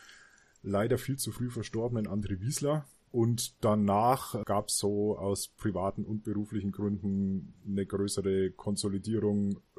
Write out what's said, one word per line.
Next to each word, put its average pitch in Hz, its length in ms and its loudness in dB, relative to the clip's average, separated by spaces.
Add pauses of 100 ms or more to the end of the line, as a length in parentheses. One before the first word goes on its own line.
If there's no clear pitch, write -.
(600)
leider 104 380 2
viel 135 180 -4
zu 113 140 -4
früh 123 180 -4
verstorbenen 113 580 -2
André 98 320 -2
Wiesler. 147 460 -2 (240)
Und 117 540 2
danach 107 800 4
gab's 104 340 0
so 104 400 2
aus 98 300 -2
privaten 98 580 -2
und 107 180 -4
beruflichen 101 480 -2
Gründen 98 840 -2 (100)
eine 98 200 -2
größere 95 640 0
Konsolidierung, 101 1080 0 (180)